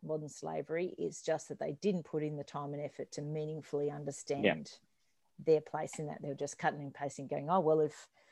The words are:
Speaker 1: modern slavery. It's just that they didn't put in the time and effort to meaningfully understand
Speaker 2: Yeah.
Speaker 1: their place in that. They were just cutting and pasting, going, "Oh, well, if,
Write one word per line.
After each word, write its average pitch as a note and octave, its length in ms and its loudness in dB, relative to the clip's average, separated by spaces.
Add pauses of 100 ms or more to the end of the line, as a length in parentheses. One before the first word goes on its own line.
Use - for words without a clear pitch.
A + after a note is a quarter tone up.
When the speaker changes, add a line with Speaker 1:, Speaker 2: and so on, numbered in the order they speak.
Speaker 1:
modern D#3 220 -2
slavery. D#3+ 720 -4
It's D#3+ 240 -2
just D#3 260 0
that - 120 -8
they D3+ 220 -4
didn't F#3 220 2
put D3+ 200 -2
in D3+ 120 -2
the C#3+ 80 -6
time C#3+ 300 -6
and D3 100 -4
effort - 300 -6
to - 80 -6
meaningfully D3+ 680 -2
understand C#3+ 540 -4
Speaker 2:
Yeah. F#2 120 8 (880)
Speaker 1:
their D#3 180 8
place D3+ 360 -4
in D3+ 100 -4
that. D3 140 -6
They D3+ 60 -4
were C#3 80 -2
just C#3+ 240 -4
cutting D3+ 220 2
and C#3 120 -6
pasting, C#3+ 340 -6
going, C#3+ 220 -2
"Oh, F#3 120 6
well, D#3 180 8
if, D3+ 300 0 (220)